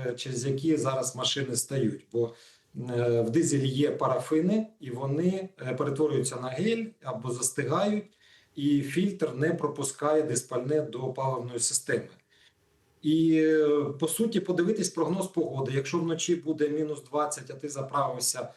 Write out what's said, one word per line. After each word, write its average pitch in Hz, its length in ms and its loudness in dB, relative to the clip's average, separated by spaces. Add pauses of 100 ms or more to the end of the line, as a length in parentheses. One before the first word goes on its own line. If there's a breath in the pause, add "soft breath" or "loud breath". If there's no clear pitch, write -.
е, 123 60 -2
через 127 320 -6
який 139 320 2
зараз 131 380 0
машини 123 400 -2
стають. 120 580 -2
Бо, 117 200 0 (560 loud breath)
е, 120 320 2
в 113 80 0
дизелі 139 380 2
є 143 240 2
парафини, 156 760 0 (120)
і 127 120 -10
вони, 165 580 0 (180)
е, 127 60 -2
перетворюються 143 600 0
на 123 120 -8
гель 220 380 0 (180)
або 120 280 -6
застигають, 156 760 0 (500 soft breath)
і 143 260 2
фільтр 180 540 0
не 156 180 2
пропускає 151 720 0
диспальне 131 580 -2
до - 180 -8
паливної 123 600 -4
системи. - 500 -2 (920 soft breath)
І, 160 420 4
е, 156 240 6 (320)
по 160 80 2
суті, 220 320 0
подивитись 180 500 0
прогноз 170 380 0
погоди. 135 480 -2
Якщо 139 240 0
вночі 165 360 0
буде 151 340 0
мінус 151 340 -4
двадцять, 147 480 -4
а - 20 -12
ти 143 160 -10
заправився 131 880 -2